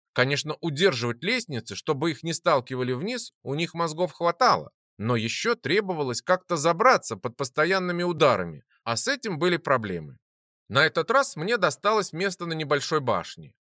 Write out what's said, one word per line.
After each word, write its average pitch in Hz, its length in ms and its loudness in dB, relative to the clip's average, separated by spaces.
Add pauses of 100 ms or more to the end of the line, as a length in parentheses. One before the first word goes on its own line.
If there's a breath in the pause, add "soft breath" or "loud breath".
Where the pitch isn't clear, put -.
(140)
Конечно, 139 460 0
удерживать 135 640 0
лестницы, 160 520 -4
чтобы 156 360 -2
их - 120 -10
не 165 100 -4
сталкивали 127 600 0
вниз, 147 400 -6 (100)
у 131 120 -6
них 160 180 -4
мозгов 165 380 -2
хватало, 170 600 2 (260)
но 117 180 0
ещё 117 400 -2
требовалось 165 680 -2
как-то 180 360 0
забраться 165 580 2
под 113 220 -8
постоянными 175 680 0
ударами, 123 640 2 (180)
а 117 140 -2
с - 100 -2
этим 226 320 -4
были 175 180 2
проблемы. 98 600 -2 (500)
На 143 180 4
этот 156 240 0
раз 269 260 2
мне 202 220 0
досталось 190 540 0
место 180 340 -4
на 165 80 -6
небольшой 151 460 -2
башне, 90 540 -4 (140)